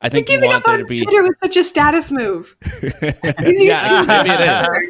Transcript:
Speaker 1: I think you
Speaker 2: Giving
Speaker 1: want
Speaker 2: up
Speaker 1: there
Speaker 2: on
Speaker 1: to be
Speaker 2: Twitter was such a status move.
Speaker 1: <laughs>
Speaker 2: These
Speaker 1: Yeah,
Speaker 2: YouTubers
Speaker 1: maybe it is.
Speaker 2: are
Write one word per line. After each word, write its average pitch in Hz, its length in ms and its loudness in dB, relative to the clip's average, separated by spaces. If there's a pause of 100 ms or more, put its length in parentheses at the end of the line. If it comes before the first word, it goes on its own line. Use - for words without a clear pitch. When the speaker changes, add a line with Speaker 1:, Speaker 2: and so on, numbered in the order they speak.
Speaker 1:
I 123 60 -2
think - 200 -2
you 554 60 0
Speaker 2:
Giving 539 160 2
Speaker 1:
want 508 80 2
Speaker 2:
up 494 60 -6
Speaker 1:
there 453 100 2
Speaker 2:
on 415 60 -2
Speaker 1:
to - 40 -6
be - 160 -6
Speaker 2:
Twitter 392 220 2
was 359 180 0
such 381 160 -2
a - 60 4
status 302 480 0
move. 208 480 -6
Speaker 1:
<laughs> - 40 -20
Speaker 2:
These 151 1000 -2
Speaker 1:
Yeah, 214 420 2
Speaker 2:
YouTubers - 40 -4
Speaker 1:
maybe 196 220 2
it 190 100 0
is. 170 260 0
Speaker 2:
are 175 240 -2